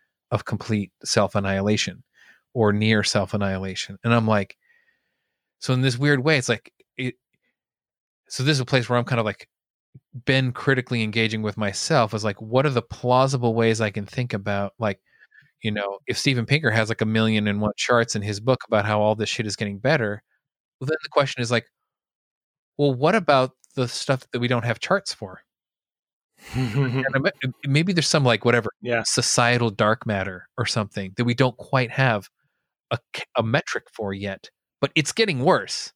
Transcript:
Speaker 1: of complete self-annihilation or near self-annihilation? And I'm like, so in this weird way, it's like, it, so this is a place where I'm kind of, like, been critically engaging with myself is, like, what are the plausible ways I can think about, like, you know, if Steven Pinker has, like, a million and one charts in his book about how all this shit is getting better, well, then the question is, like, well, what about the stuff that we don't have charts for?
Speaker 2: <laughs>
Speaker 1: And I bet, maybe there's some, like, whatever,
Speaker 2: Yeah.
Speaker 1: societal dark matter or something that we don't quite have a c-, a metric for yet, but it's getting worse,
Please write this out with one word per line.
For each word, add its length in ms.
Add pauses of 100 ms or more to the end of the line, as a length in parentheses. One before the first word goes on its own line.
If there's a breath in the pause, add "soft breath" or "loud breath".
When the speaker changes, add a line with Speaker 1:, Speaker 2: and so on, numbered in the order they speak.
(320)
Speaker 1:
of 140
complete 460 (120)
self-annihilation 1000 (500 soft breath)
or 200
near 300
self-annihilation? 1000
And 100
I'm 140
like, 300 (1000)
so 140
in 80
this 160
weird 260
way, 140
it's 120
like, 220 (260)
it, 180 (1120)
so 140
this 100
is 60
a 60
place 240
where 100
I'm 60
kind 140
of, 60
like, 220 (800)
been 280
critically 500
engaging 400
with 140
myself 560
is, 120
like, 160
what 240
are 60
the 100
plausible 720
ways 260
I 100
can 140
think 280
about, 460
like, 220 (640 soft breath)
you 80
know, 360
if 100
Steven 280
Pinker 260
has, 180
like, 120
a 40
million 420
and 140
one 160
charts 380
in 80
his 160
book 280
about 180
how 160
all 140
this 140
shit 180
is 100
getting 220
better, 440 (560)
well, 80
then 160
the 60
question 320
is, 100
like, 160 (1080)
well, 160
what 220
about 360 (240)
the 120
stuff 440
that 80
we 80
don't 180
have 140
charts 340
for? 280 (960)
Speaker 2:
<laughs> 680
Speaker 1:
And 100
I 40
bet, 160 (300)
maybe 280
there's 140
some, 160
like, 220
whatever, 240 (120)
Speaker 2:
Yeah. 220
Speaker 1:
societal 640
dark 360
matter 520
or 80
something 520
that 80
we 80
don't 240
quite 340
have 380 (640)
a 80 (160)
c-, 80 (140)
a 60
metric 500
for 200
yet, 360 (320)
but 140
it's 180
getting 280
worse, 540